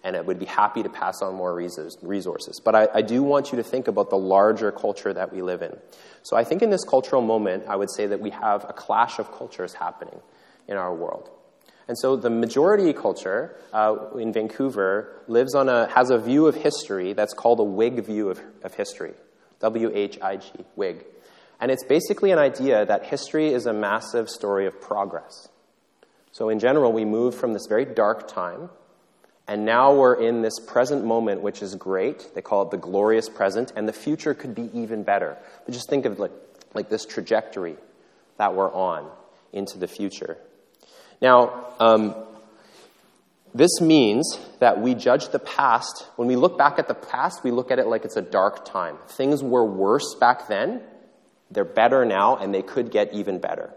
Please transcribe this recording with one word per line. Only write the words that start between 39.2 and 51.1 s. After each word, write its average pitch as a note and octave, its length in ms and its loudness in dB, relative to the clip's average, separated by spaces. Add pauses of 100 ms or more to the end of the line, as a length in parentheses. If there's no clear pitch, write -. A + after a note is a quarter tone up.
into G2 280 -10
the F2+ 80 -4
future. - 500 -10 (840)
Now, B2 600 4
um, A2 340 6 (1400)
this F3 260 4
means C#3+ 560 4 (220)
that A#2 200 6
we B2 140 0
judge B2 360 2
the C#3 100 -2
past. - 680 0 (120)
When A#2+ 100 -2
we B2+ 80 2
look E3+ 240 2
back C#3+ 180 4
at D#3 100 -2
the A#2 60 -4
past, - 500 -6
we C3 60 -2
look A#2+ 220 -2
at B2+ 80 2
it A2 80 2
like A2 180 -2
it's A2 120 -6
a G2+ 40 -2
dark F#2+ 440 0
time. E2+ 320 -6 (100)
Things C#3 340 -2
were B2 240 2
worse G2+ 540 0
back B2 280 2
then. C#3 340 -2 (680)